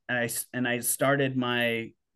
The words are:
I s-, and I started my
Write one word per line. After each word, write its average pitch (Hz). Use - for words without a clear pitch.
I 120
s-, -
and 127
I 120
started 135
my 117